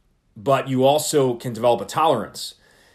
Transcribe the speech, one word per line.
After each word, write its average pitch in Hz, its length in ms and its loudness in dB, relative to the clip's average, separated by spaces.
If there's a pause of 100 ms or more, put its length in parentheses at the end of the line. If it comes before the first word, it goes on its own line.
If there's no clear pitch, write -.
(380)
but 131 320 0
you 131 160 2
also 131 500 2
can 120 180 -10
develop 113 280 2
a 98 40 -10
tolerance. 135 720 -2 (380)